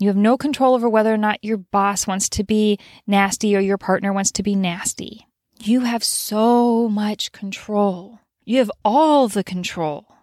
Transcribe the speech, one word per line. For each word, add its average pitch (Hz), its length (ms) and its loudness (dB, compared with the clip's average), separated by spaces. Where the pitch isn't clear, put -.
You 196 60 2
have 196 100 2
no 220 200 4
control 262 400 2
over 233 120 0
whether 220 240 2
or 220 60 0
not 214 240 -2
your 214 140 -4
boss 202 500 -2
wants 190 220 -4
to 208 160 -4
be 214 340 2
nasty 202 520 2
or - 20 4
your 196 200 0
partner 196 340 -2
wants 196 180 -2
to 196 140 -4
be 202 100 0
nasty. 190 720 -6
You 233 200 2
have 233 240 -2
so 233 840 2
much 208 440 -4
control. 202 880 -4
You 226 140 0
have 220 120 2
all 285 420 4
the 202 160 -2
control 180 640 -6